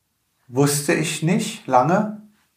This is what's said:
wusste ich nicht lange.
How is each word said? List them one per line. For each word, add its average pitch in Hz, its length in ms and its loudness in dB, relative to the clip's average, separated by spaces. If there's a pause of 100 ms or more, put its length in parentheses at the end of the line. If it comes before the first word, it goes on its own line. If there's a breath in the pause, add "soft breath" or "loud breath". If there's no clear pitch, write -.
(480)
wusste 143 460 0
ich 160 280 -4
nicht 202 440 -2
lange. 156 560 2 (340)